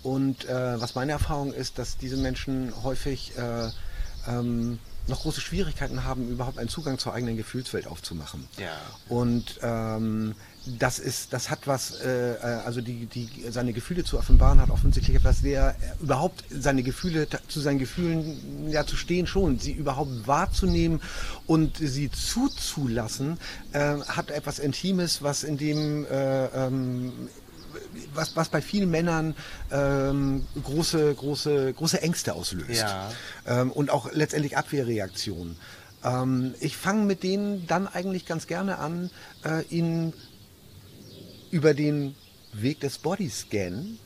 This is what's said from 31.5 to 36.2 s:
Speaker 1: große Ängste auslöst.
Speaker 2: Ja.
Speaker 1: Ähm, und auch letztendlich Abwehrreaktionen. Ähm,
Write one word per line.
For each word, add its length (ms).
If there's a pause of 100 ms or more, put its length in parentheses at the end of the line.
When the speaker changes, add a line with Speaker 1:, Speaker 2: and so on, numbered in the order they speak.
Speaker 1:
große 280
Ängste 320
auslöst. 480
Speaker 2:
Ja. 300 (360)
Speaker 1:
Ähm, 240
und 180
auch 220
letztendlich 460
Abwehrreaktionen. 1000 (460)
Ähm, 560